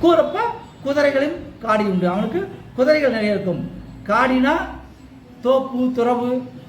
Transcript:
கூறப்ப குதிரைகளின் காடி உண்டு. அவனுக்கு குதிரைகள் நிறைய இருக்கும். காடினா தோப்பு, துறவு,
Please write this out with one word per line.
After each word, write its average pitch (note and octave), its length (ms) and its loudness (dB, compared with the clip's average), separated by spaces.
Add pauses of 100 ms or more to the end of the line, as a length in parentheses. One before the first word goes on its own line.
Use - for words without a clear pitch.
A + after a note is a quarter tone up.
கூறப்ப E4+ 420 4 (380)
குதிரைகளின் C#4+ 520 2 (260)
காடி G#3+ 300 2
உண்டு. F3+ 220 2
அவனுக்கு A3 260 -2 (360)
குதிரைகள் C#4+ 380 4
நிறைய G#3 200 0
இருக்கும். E3+ 280 -2 (460)
காடினா B3+ 440 2 (920)
தோப்பு, B3+ 360 2 (160)
துறவு, A#3+ 320 0 (400)